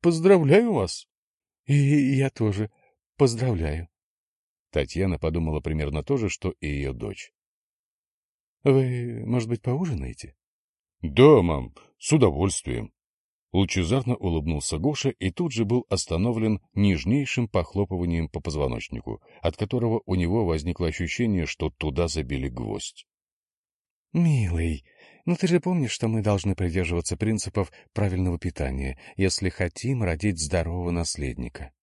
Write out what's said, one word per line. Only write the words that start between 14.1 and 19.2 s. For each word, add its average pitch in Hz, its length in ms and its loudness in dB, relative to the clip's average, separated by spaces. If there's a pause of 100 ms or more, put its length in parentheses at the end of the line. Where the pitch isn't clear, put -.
улыбнулся 80 640 -2
Гоша 135 300 -2
и 92 220 -2
тут 160 220 -4
же 113 120 0
был 120 240 0
остановлен 107 720 0 (140)
нежнейшим 104 720 2
похлопыванием 87 800 -2
по 85 120 -8
позвоночнику, 62 840 -6 (180)